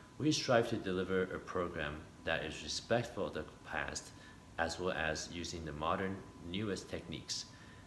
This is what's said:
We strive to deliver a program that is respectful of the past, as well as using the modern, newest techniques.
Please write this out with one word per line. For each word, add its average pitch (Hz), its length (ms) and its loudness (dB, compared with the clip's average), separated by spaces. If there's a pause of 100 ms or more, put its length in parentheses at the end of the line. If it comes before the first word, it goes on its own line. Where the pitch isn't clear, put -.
(180)
We 147 140 6
strive 117 380 6
to 113 60 2
deliver 92 480 2
a 85 140 -2
program 80 600 -2 (260)
that 80 200 2
is 78 200 -4
respectful 113 600 2
of 76 80 -2
the 78 100 -2 (200)
past, 71 460 -2 (480)
as 82 220 2
well 90 100 2
as 78 400 0
using 85 340 -4
the 78 80 -2
modern, 95 440 2 (340)
newest 95 400 -2
techniques. - 540 -4 (420)